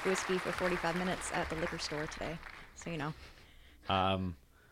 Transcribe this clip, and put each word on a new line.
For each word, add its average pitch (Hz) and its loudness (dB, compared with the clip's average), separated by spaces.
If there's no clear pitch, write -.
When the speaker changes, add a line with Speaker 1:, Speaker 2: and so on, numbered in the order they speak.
Speaker 1:
whiskey 185 4
for - 0
forty-five 175 2
minutes 180 0
at 165 0
the 160 -2
liquor 160 -2
store 151 -2
today, 151 -6
so - -8
you 170 -4
know. 151 -2
Speaker 2:
Um, 95 4